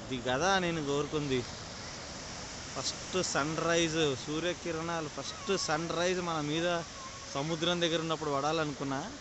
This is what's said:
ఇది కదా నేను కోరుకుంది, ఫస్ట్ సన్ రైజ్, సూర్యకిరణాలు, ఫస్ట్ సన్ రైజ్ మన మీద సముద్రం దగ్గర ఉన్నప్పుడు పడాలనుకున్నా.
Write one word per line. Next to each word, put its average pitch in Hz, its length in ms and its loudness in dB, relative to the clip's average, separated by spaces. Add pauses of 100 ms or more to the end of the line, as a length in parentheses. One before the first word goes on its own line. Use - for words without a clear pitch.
ఇది 127 260 -2
కదా 175 300 4
నేను 170 260 0
కోరుకుంది, 143 560 2 (1400)
ఫస్ట్ - 460 -2
సన్ 156 340 0
రైజ్, 160 580 4 (100)
సూర్యకిరణాలు, 165 800 -2
ఫస్ట్ - 500 -2
సన్ 160 320 0
రైజ్ 180 320 2
మన 165 200 0
మీద 165 400 2 (520)
సముద్రం 165 480 2
దగ్గర 165 180 4
ఉన్నప్పుడు 156 300 0
పడాలనుకున్నా. 147 920 0